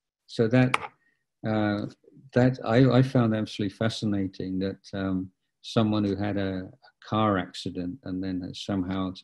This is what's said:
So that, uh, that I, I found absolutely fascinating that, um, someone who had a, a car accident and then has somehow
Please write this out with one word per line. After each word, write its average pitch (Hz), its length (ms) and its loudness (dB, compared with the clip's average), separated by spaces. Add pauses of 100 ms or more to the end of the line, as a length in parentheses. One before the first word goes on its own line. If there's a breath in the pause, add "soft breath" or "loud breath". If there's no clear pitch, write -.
(260)
So 113 220 0
that, 127 280 4 (680 soft breath)
uh, 107 400 0 (480)
that 127 300 4
I, 120 340 6
I 131 40 8
found 120 320 2
absolutely 107 420 -4
fascinating 98 800 -2
that, 95 220 -4 (140)
um, 95 360 -4 (320)
someone 107 420 0
who 98 120 0
had 101 200 -4
a, 95 240 -4
a - 460 -18
car 107 300 2
accident 90 680 -6
and 92 180 -6
then 92 180 -4
has 92 240 -10
somehow 95 480 -4 (120)